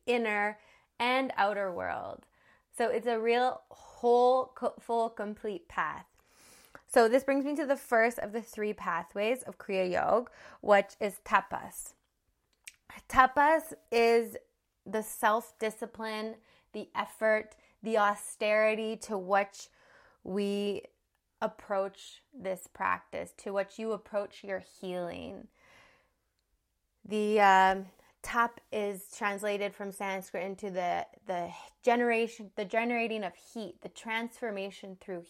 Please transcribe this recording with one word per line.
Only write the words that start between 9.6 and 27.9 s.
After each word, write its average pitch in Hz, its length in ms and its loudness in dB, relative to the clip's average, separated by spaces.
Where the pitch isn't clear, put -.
Yoga, 220 380 2
which 202 300 4
is 202 140 -4
tapas. - 680 -2
Tapas 285 640 4
is 233 460 4
the 214 180 -4
self-discipline, 220 1300 -4
the - 220 -10
effort, 214 600 0
the 220 140 0
austerity 214 1000 2
to 214 200 -6
which 196 500 -2
we 202 600 -4
approach 196 800 -6
this 190 400 -8
practice, 180 640 -4
to 202 160 -10
which 196 240 -2
you 220 140 -6
approach 202 520 -6
your 196 200 -8
healing. 180 680 -8
The, 214 320 0
um, 190 460 6